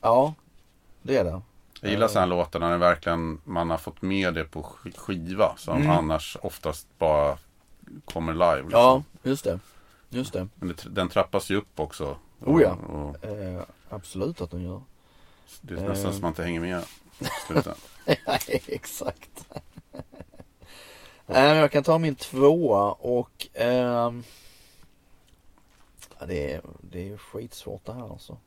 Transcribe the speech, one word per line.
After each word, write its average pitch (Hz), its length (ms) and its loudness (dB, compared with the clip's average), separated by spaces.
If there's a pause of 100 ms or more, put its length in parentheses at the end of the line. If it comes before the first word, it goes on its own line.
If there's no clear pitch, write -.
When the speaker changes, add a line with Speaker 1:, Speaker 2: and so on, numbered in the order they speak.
Speaker 1:
Ja, 131 340 4 (680)
det 135 140 -2
är 107 80 4
det. 87 160 -4 (400)
Speaker 2:
Jag 104 100 -4
gillar 107 160 2
Speaker 1:
Eh. 104 60 2
Speaker 2:
såna 101 80 4
här 90 60 4
låtar 87 340 0
när 85 100 0
det 87 80 2
verkligen, 82 680 0
man 85 260 -2
har 80 80 -2
fått - 240 -12
med 95 320 0
det 80 100 -4
på 78 180 -12
sk-, - 360 -16
skiva 92 580 -2
som - 200 -4
Speaker 1:
Mm. 147 140 2
Speaker 2:
annars 78 520 0
oftast - 440 -8 (120)
bara 73 400 2 (680)
kommer 80 280 -4
live, 82 300 4
liksom. 78 80 -10 (100)
Speaker 1:
Ja, 131 220 8 (200)
just 135 220 -2
det. 95 140 -2 (500)
Just 123 240 -8
det. 92 220 -6
Speaker 2:
Men - 140 -8
det 87 60 -6
tr-, - 160 -16
den 95 180 -2
trappas 95 420 0
ju 95 60 0
upp - 240 -6
också. 76 360 -6 (240)
Speaker 1:
Oh 147 220 4
ja. 95 120 4
Speaker 2:
Och, 76 340 -8
och 71 160 -14
Speaker 1:
Eh, 95 380 -10 (260)
absolut 107 520 -8
att 87 100 -8
den 87 120 -8
gör. 90 200 -10 (800)
Speaker 2:
det 104 140 -14
är 92 140 -6
nästan 98 180 -4
Speaker 1:
Eh. 90 60 -2
Speaker 2:
som 82 100 -6
man 87 80 -2
inte 80 140 -6
hänger 85 160 -2
med 87 220 -4 (360)
i - 60 -8 (220)
slutet. - 320 0 (280)
Speaker 1:
<laughs> - 0 - (200)
Ja, 131 120 0 (100)
exakt. - 1000 -6 (1800)
Eh, - 160 6
jag 151 300 6
kan 147 120 4
ta 160 140 6
min 160 160 0
tvåa 131 800 4
och, - 600 -4
ehm, 120 720 0 (1900)
ja, - 80 -12
det 71 260 -4
är, 78 80 -8 (200)
det 90 300 -12
är 104 60 -14
skitsvårt - 680 -14
det 107 80 -12
här, 120 200 -12
alltså. - 240 -16 (100)